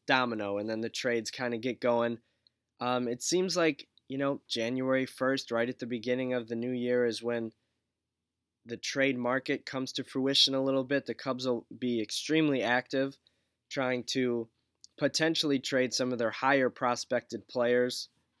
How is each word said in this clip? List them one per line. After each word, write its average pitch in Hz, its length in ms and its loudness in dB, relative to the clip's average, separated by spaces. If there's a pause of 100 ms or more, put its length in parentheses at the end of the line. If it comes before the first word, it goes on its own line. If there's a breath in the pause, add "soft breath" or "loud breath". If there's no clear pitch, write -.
domino, 113 500 2
and 107 100 -2
then 110 140 -2
the 113 80 -4
trades 117 420 -2
kinda 120 280 -2
get 120 200 -4
going. 120 380 2 (640)
Um, 123 260 0
it 120 140 -2
seems 180 340 2
like, 165 320 2 (220)
you 135 80 -6
know, 139 320 -2
January 127 560 0
first, 131 460 -2
right 117 180 0
at 123 100 -8
the 127 60 -8
beginning 123 480 -2
of 117 160 -4
the 117 60 -4
new 120 160 -2
year, 123 340 0
is 110 180 -2
when 117 300 -4 (1120)
the 117 100 -10
trade 135 420 0
market 127 480 -2
comes 131 280 -6
to 135 100 -6
fruition 135 520 2
a 135 80 0
little 135 200 2
bit. 135 220 0
The 117 80 -4
Cubs 127 340 -4
will 120 180 -2 (120)
be 120 240 0
extremely 147 600 2
active, 131 560 0 (520)
trying 127 360 -2
to 120 440 0 (480)
potentially 151 640 2
trade 127 340 0
some 127 180 0
of 120 80 -2
their 113 100 0
higher 135 400 4
prospected 120 800 -2
players, 123 640 2 (300)